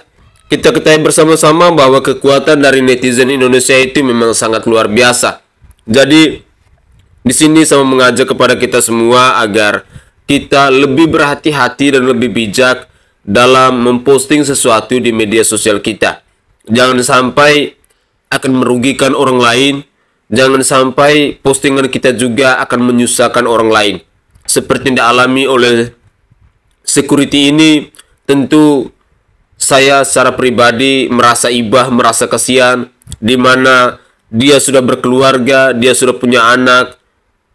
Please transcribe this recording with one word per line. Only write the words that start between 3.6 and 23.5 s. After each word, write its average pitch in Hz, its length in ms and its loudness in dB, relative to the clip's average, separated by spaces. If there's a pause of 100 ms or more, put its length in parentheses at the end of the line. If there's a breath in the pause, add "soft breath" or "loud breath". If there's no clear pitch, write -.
itu 131 240 0
memang 117 320 0
sangat 110 320 -4
luar 113 240 0
biasa. 120 560 0 (400)
Jadi, 135 560 2 (800)
di - 160 -2
sini 156 320 2
saya 139 160 0
mengajak 131 480 0
kepada 123 240 0
kita 123 240 -2
semua 120 640 0
agar 104 400 -2 (400 soft breath)
kita 139 480 0
lebih 139 400 0
berhati-hati 143 880 -2
dan 127 80 0
lebih 120 240 -2
bijak 117 560 -2 (400)
dalam 127 560 2
memposting 131 640 -2
sesuatu 123 560 -2
di 117 80 -2
media 110 320 0
sosial 104 400 -2
kita. 101 400 -6 (480)
Jangan 123 320 0
sampai 139 800 0 (420)
akan 131 400 -2
merugikan 135 500 -2
orang 127 240 0
lain, 127 360 0 (520)
jangan 131 320 0
sampai 139 800 0
postingan 135 480 -2
kita 127 240 -2
juga 123 560 -2
akan 123 240 -2
menyusahkan 120 560 0
orang 113 240 0